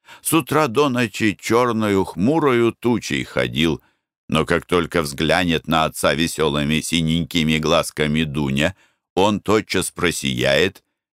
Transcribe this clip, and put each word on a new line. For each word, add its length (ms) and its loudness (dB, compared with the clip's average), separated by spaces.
С 120 -4
утра 340 2
до 220 2
ночи 500 -2
чёрною 680 2
хмурою 680 2
тучей 520 -2
ходил, 580 -2
но 160 0
как 200 0
только 360 0
взглянет 680 -2
на 180 2
отца 280 0
весёлыми 680 -2
синенькими 760 0
глазками 680 0
Дуня, 520 -2
он 240 2
тотчас 520 -2
просияет — 920 0